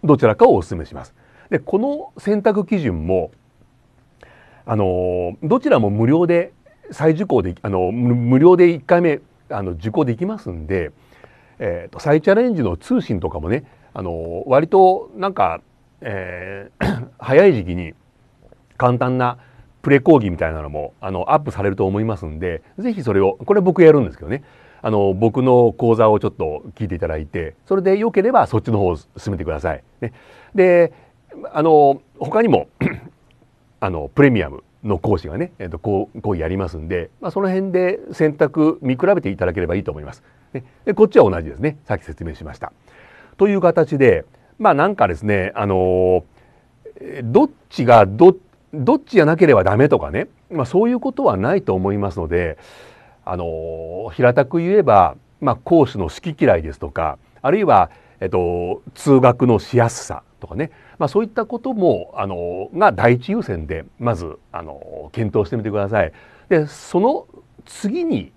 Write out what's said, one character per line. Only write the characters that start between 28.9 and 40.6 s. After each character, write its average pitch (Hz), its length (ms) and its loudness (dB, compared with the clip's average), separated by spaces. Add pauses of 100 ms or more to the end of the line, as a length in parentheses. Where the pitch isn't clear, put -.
進 - 340 -12
め 92 60 -4
て 76 80 -8
く 82 60 -6
だ 73 100 -6
さ 80 120 -4
い。 - 100 -12 (180)
ね。 120 100 -8 (420)
で、 175 380 4 (600)
あ 151 100 -2
の、 147 380 4 (180)
他 156 220 -2
に 233 60 2
も、 101 200 2 (120)
<clears throat> - 1000 -12
あ 98 100 -4
の、 76 240 -6
プ 143 100 4
レ 139 60 6
ミ 107 140 0
ア 73 60 -6
ム 69 140 -18 (200)
の 101 140 -2
講 101 200 -2
師 78 100 -8
が 80 100 -10
ね、 175 220 -8
え 98 60 -12
っ 87 40 -10
と、 82 100 -12
こ 101 340 -4
う、 113 80 -14
講 104 140 -4
義 82 60 -6
や 80 60 -4
り 92 100 -4
ま 95 120 -4
す 85 80 -14
ん 80 100 -12
で、 87 220 -6 (120)
ま 185 80 -8
あ、 - 20 -12
そ 196 100 -6
の 196 80 -2
辺 190 220 -4
で 180 280 -2 (120)
選 151 240 -2
択 156 460 0
見 131 140 -2
比 127 120 -4
べ 190 140 2
て 101 80 -6
い 98 80 -8
た 90 80 -2
だ 90 80 -2
け 90 80 -4
れ 85 60 -4
ば 87 80 -4
い 101 40 -2
い 98 40 -10
と - 80 -8
思 76 100 -12
い - 20 -16
ま 71 100 -16
す。 - 100 -20 (300)
ね。 131 100 -12 (220)